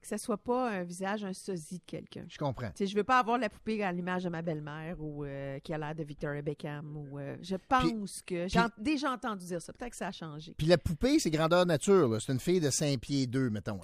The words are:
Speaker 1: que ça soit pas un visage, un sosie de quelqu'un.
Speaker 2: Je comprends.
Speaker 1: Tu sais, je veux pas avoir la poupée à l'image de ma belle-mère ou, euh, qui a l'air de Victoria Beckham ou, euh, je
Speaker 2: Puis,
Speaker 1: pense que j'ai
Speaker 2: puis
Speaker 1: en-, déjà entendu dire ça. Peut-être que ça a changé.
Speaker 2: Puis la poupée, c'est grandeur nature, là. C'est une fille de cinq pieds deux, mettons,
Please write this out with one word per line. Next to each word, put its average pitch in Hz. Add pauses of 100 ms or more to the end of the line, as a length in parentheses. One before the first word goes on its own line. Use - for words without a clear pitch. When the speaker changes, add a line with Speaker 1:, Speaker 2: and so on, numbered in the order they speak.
Speaker 1:
que -
ça 208
soit 214
pas 247
un 190
visage, 190
un 190
sosie 180
de -
quelqu'un. -
Speaker 2:
Je -
comprends. 127
Speaker 1:
Tu -
sais, 202
je 196
veux 208
pas 254
avoir 233
la 220
poupée 214
à 185
l'image 180
de 180
ma 165
belle-mère 156
ou, 147
euh, 139
qui 165
a -
l'air 151
de 156
Victoria 147
Beckham 147
ou, 143
euh, 139
je 190
Speaker 2:
Puis, -
Speaker 1:
pense 233
que 180
j'ai 220
Speaker 2:
puis -
Speaker 1:
en-, 233 (100)
déjà 269
entendu 208
dire 170
ça. -
Peut-être 240
que -
ça 185
a 175
changé. 156
Speaker 2:
Puis 156
la 170
poupée, 254
c'est 170
grandeur 160
nature, 196
là. 110
C'est -
une 123
fille 180
de 143
cinq 139
pieds 139
deux, 127
mettons, 104